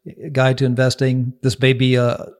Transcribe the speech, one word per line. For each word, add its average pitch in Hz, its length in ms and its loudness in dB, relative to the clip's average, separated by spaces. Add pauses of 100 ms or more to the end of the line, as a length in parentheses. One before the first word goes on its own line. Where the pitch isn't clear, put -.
(300)
guide 131 280 0
to 139 60 2
investing. 127 680 0 (100)
This 131 160 -2
may 131 140 4
be, 127 260 2
uh, 120 280 -2 (140)